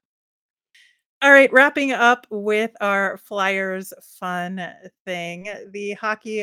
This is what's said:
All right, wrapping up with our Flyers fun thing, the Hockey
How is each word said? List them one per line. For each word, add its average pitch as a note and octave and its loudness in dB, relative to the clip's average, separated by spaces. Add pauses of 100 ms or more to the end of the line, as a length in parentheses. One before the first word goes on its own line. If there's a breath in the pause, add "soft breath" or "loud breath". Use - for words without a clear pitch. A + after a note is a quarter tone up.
(1200 soft breath)
All C#4 4
right, C#4 8
wrapping C#4 4
up A#3+ 2
with G#3+ -2 (100)
our G3 0
Flyers F#3+ -4 (260)
fun F3+ -8 (460)
thing, F3 -10 (240)
the G3+ -10
Hockey G#3+ -6